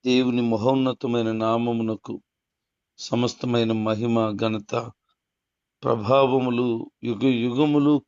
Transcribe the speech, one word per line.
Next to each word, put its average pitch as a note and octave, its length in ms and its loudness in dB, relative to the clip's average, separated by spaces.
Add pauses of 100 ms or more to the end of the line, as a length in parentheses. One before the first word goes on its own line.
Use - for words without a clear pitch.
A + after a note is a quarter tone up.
దేవుని B2+ 360 2
మహోన్నతమైన A#2+ 880 0
నామమునకు A2+ 880 -2 (760)
సమస్తమైన A#2+ 760 -2
మహిమ, A2 600 0
ఘనత, A2 440 -4 (1080)
ప్రభావములు B2 1080 0 (120)
యుగ A#2 220 -4
యుగములు C#3 840 2